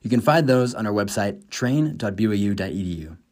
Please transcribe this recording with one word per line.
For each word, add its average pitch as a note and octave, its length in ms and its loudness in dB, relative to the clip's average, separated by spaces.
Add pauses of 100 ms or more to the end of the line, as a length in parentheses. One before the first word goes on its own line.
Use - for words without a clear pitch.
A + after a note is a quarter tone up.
You G#2+ 80 -4
can A#2+ 100 4
find D3 260 4
those B2+ 280 2
on A2 100 -6
our G#2 80 -2
website, G2+ 560 -2
train D3+ 480 0
dot G2+ 180 -4
B G#2+ 120 2
Y G#2 80 2
U G2+ 180 0
dot F#2+ 160 -4
E F#2+ 140 -4
D E2+ 180 -6
U. D#2+ 160 -16 (140)